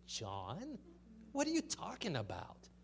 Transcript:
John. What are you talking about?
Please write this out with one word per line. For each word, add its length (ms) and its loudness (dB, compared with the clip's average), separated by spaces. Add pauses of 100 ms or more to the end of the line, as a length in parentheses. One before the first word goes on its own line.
John. 720 -2 (540)
What 140 6
are 40 4
you 120 6
talking 540 0
about? 400 0 (280)